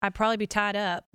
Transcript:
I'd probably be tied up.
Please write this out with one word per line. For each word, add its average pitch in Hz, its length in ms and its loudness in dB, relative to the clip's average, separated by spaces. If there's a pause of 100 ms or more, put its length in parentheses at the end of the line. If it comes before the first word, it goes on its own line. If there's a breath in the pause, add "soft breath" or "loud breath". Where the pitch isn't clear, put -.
I'd 196 140 0
probably 220 220 2
be 208 100 -2
tied 208 300 0
up. 185 380 -2